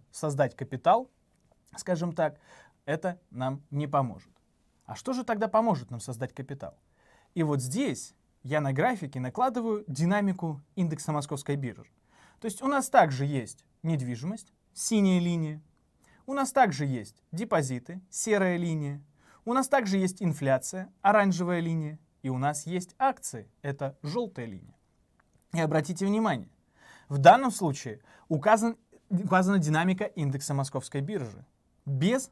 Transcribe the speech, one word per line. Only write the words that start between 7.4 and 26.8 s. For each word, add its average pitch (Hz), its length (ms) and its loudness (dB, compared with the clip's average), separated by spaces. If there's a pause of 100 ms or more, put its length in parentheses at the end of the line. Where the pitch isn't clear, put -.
вот 147 180 2
здесь 143 540 -4 (300)
я 147 160 -2
на 139 120 0
графике 156 480 -2
накладываю 226 680 -2
динамику 170 760 0 (140)
индекса 160 360 -2
Московской 143 440 -4
биржи. 120 340 -8 (500)
То - 40 -10
есть 220 180 -8
у 269 60 -2
нас 269 220 0
также 143 340 6
есть 139 400 -4 (180)
недвижимость, 143 680 -4 (220)
синяя 196 440 4
линия. 160 440 -2 (640)
У 269 80 -6
нас 269 180 0
также 170 320 4
есть 123 380 -6 (100)
депозиты, 165 800 -2
серая 190 480 2
линия. 151 440 -4 (440)
У 233 80 -2
нас 262 120 2
также 208 300 2
есть 190 260 0
инфляция, 147 800 0
оранжевая 185 600 4
линия. 160 380 -4 (240)
И 131 60 -4
у 127 100 -2
нас 143 280 -2
есть 180 320 -6
акции, 254 520 -4 (120)
это 139 400 -6
жёлтая 170 440 -6
линия. 95 300 -16 (760)
И 170 80 0
обратите 160 460 0
внимание, 202 420 0 (600)